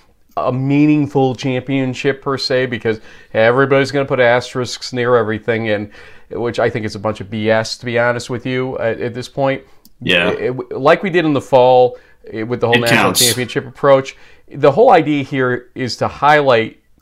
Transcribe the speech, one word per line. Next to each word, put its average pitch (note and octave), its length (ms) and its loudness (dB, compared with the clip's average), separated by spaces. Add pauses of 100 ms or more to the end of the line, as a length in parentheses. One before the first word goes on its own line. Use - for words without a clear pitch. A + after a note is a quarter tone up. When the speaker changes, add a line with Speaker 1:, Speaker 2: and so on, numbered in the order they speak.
(360)
Speaker 1:
a F#2+ 160 -2
meaningful C#3 840 2
championship C3 880 -4
per C3+ 160 -4
se, B2+ 300 -2
because A2+ 320 -4 (340)
everybody's C3 580 2
gonna C#3 140 -2
put C3+ 140 -2
asterisks B2 720 -2
near B2 220 2
everything, A2 540 -2
and G#2 200 -4 (400)
which A2+ 300 -6
I A#2 100 2
think A2 160 -6
is G#2 100 -8
a G#2 40 -12
bunch G#2+ 220 -4
of G2 80 -16
B G#2+ 200 -4
S, A2 280 0
to - 80 -14
be A#2 120 -2
honest A#2+ 320 -2
with B2 160 -6
you, B2+ 340 -4
at, A2+ 200 -2
at A#2+ 140 -6
this B2 160 -12
point. C3+ 340 -2 (380)
Speaker 2:
Yeah. F2 280 0
Speaker 1:
It, B2 260 -4
it, B2+ 160 -10
like D3+ 320 0
we G3+ 60 -2
did E3 140 0
in D3+ 100 2
the C3 80 0
fall, B2+ 560 4 (260)
it, A2 200 -8
with A#2 160 -6
the A#2 80 0
whole A#2 80 2
Speaker 2:
It A#2+ 60 2
Speaker 1:
national A#2 200 2
Speaker 2:
counts. F#2+ 240 0
Speaker 1:
championship B2 400 -4
approach, C#3 520 2 (320)
the C#3+ 220 2
whole A3+ 200 4
idea D3+ 320 2
here B2+ 500 -4
is B2 240 -8
to A#2 120 -2
highlight C3+ 720 2 (200)